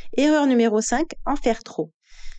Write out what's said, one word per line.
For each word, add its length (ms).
Erreur 300
numéro 340
cinq, 260
en 100
faire 260
trop. 280